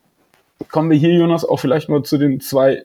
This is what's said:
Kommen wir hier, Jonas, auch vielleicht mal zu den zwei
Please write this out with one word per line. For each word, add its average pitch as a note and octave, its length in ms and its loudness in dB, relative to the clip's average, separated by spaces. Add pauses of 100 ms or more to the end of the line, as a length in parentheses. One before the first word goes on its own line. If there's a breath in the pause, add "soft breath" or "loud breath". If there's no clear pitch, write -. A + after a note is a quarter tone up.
(720)
Kommen D#3 200 0
wir D#3 60 6
hier, D#3 140 2
Jonas, E3+ 340 2
auch - 140 -2
vielleicht D3 300 -2
mal D3 140 -2
zu - 160 -2
den C#3 220 0
zwei C3+ 440 0